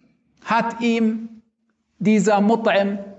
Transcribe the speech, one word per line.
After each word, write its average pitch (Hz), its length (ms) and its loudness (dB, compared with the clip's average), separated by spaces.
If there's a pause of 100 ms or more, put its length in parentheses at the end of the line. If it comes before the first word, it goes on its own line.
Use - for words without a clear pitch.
(440)
hat 226 360 -2
ihm 226 640 -2 (560)
dieser 208 420 2
Mut'im 202 580 0 (200)